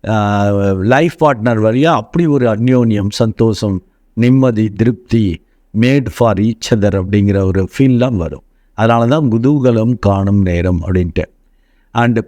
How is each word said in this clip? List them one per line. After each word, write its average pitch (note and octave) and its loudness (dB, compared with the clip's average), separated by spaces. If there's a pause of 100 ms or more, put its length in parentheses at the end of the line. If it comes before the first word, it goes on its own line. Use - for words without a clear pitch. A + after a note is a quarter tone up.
ஆ, G2+ 0 (240)
லைஃப் B2+ 0
பார்ட்னர் A#2 0
வழியா A#2 2
அப்படி E3 -2
ஒரு C3 0
அந்யோன்யம், A2+ 0
சந்தோஷம், G#2+ -2 (320)
நிம்மதி, A#2+ 2
திருப்தி, A2 -2 (380)
made B2+ 2
for G#2 0
each A2+ -2
other G2 0
அப்படிங்கிற G2+ 0
ஒரு F#2+ 0 (100)
ஃபீல்லாம் B2+ 2
வரும். D#2 -8 (320)
அதனால A#2 2
தான் C#3+ 0
குதூகலம் A#2+ 0
காணும் G2 0
நேரம் F2+ 0
அப்படின்ட்டு. F2+ -2 (680)
And A#2 0